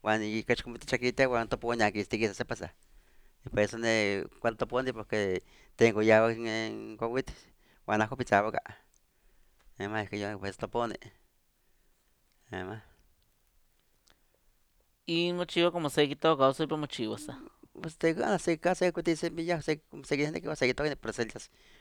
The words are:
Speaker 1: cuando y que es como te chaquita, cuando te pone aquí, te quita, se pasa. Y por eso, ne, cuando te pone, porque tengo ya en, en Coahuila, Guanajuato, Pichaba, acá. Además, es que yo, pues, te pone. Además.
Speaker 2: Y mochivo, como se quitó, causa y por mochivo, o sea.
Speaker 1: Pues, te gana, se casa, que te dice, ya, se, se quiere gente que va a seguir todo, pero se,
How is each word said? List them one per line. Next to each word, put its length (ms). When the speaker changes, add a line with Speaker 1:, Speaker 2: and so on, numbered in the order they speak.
Speaker 1:
cuando 240
y 180
que 100
es 100
como 160
te 80
chaquita, 400
cuando 220
te 80
pone 260
aquí, 220
te 140
quita, 140
se 120
pasa. 300
Y 40
por 120
eso, 180
ne, 460
cuando 180
te 80
pone, 260
porque 500
tengo 280
ya 280
en, 160
en 500
Coahuila, 360
Guanajuato, 320
Pichaba, 320
acá. 140
Además, 280
es 40
que 100
yo, 200
pues, 180
te 100
pone. 280
Además. 320
Speaker 2:
Y 280
mochivo, 380
como 180
se 180
quitó, 300
causa 260
y 40
por 120
mochivo, 340
o 40
sea. 220
Speaker 1:
Pues, 240
te 160
gana, 260
se 200
casa, 320
que 120
te 80
dice, 200
ya, 180
se, 220
se 120
quiere 100
gente 160
que 60
va 60
a 20
seguir 200
todo, 120
pero 160
se, 140